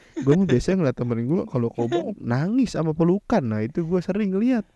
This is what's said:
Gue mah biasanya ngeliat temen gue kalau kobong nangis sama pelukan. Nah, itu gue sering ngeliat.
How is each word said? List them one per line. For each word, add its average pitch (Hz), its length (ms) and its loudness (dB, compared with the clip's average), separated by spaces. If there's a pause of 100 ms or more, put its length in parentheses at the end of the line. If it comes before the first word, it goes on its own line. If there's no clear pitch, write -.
(180)
Gue 143 160 4
mah 190 120 2
biasanya 165 320 2
ngeliat 139 160 2
temen 120 280 -2
gue 147 220 0
kalau 120 240 -2
kobong 202 480 -2
nangis 180 560 0
sama 160 200 -2
pelukan. 175 480 2
Nah, 110 200 -2
itu 131 220 -4
gue 175 180 -2
sering 196 300 -2
ngeliat. 220 340 0 (120)